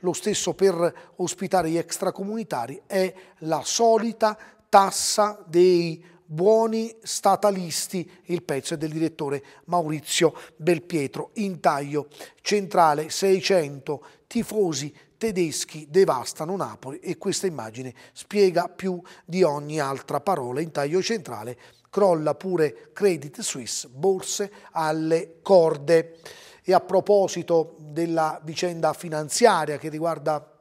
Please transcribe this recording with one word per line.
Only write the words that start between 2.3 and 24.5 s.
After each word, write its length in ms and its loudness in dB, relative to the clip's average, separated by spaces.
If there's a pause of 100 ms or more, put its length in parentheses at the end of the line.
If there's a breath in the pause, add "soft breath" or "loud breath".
È 260 -2 (260 loud breath)
la 260 -4
solita 720 2 (320 loud breath)
tassa 800 4
dei 580 4 (180 soft breath)
buoni 800 0
statalisti. 1040 0 (160 loud breath)
Il 180 -4
pezzo 320 -4
è 20 -8
del 140 -6
direttore 520 -4 (220 loud breath)
Maurizio 720 0 (220 loud breath)
Belpietro. 760 -2
In 240 -6
taglio 500 -2 (340 loud breath)
centrale, 680 2
seicento 960 0 (220 loud breath)
tifosi 680 -2 (220 soft breath)
tedeschi 720 -4
devastano 680 0
Napoli, 440 -8
e 180 -8
questa 300 -4
immagine 480 -10 (180 loud breath)
spiega 560 0
più 320 -6 (240 loud breath)
di 180 0
ogni 380 0
altra 400 -4
parola. 400 -2
In 100 -6
taglio 320 -2
centrale, 560 -8 (300 soft breath)
crolla 460 2
pure 580 -2
Credit 480 -2
Suisse, 480 -8
borse 640 -2 (200 loud breath)